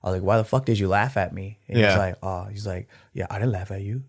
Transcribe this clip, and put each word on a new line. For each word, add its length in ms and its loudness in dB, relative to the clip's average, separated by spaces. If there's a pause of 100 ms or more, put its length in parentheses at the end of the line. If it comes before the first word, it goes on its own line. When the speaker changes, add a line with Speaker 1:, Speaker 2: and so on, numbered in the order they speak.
Speaker 1:
I 60 -6
was 60 0
like, 120 -2
"Why 120 6
the 60 2
fuck 200 0
did 140 2
you 100 2
laugh 300 2
at 160 -2
me?" 240 -10 (100)
And 100 0
Speaker 2:
Yeah. 120 8
Speaker 1:
he's 80 6
like, 240 0
"Oh," 280 -6
he's 160 -8
like, 220 -8 (240)
"Yeah, 160 -6
I 100 -6
didn't 140 0
laugh 180 -4
at 120 -8
you." 260 -6